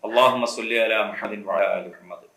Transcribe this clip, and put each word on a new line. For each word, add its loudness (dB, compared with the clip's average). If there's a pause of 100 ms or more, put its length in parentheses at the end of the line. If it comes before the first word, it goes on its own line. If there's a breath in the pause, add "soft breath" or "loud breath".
അല്ലാഹുമ്മ 4
സ്വല്ലി -6
അലാ 2
മുഹമ്മദിൻ -6
വഅലാ 2
ആലി -4
മുഹമ്മദ്. -20 (100)